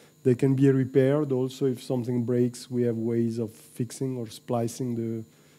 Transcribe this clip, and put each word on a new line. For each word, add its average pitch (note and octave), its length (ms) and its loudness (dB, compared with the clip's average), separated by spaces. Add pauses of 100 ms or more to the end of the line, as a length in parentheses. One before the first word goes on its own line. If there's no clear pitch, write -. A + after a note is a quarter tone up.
(220)
They B2+ 120 6
can C3+ 200 2
be C#3 160 6
repaired C3+ 600 2
also C3 320 -2
if B2+ 180 -2
something B2 420 -2
breaks, B2 460 0
we B2 120 0
have A#2 140 0
ways A#2 420 0
of A2+ 120 -4
fixing B2+ 680 -8
or A2+ 100 -8
splicing A#2+ 680 -4
the A2+ 300 -6 (340)